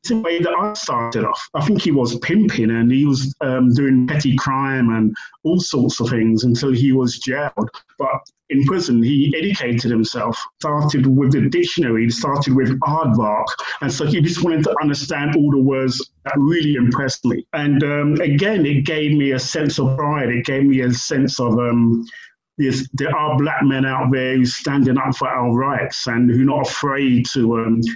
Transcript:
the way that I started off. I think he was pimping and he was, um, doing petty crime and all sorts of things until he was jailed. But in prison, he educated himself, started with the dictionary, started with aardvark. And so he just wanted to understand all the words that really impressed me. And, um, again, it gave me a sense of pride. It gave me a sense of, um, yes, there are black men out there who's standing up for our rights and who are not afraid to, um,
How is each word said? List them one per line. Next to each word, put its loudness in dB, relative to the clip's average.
the -2
way -2
that -2
I -2
started -4
off. -4
I -2
think 2
he 0
was 0
pimping 2
and 2
he 4
was, 0
um, 2
doing 4
petty 0
crime 0
and 0
all 2
sorts 0
of -2
things 2
until 2
he 2
was 0
jailed. -6
But -4
in 2
prison, 2
he 2
educated -2
himself, -2
started 0
with 4
the 2
dictionary, 0
started -2
with 2
aardvark. 0
And -4
so -4
he 0
just 0
wanted 0
to 0
understand -2
all 2
the 2
words 0
that -6
really 2
impressed 0
me. -4
And, 2
um, 0
again, 2
it 2
gave 0
me 2
a 0
sense -2
of 0
pride. -2
It -2
gave 0
me 4
a 2
sense -2
of, 2
um, 2
yes, 0
there -4
are 0
black 0
men 2
out -2
there 0
who's 2
standing 0
up -4
for -4
our -2
rights -4
and 2
who 2
are 4
not 0
afraid 0
to, 0
um, 0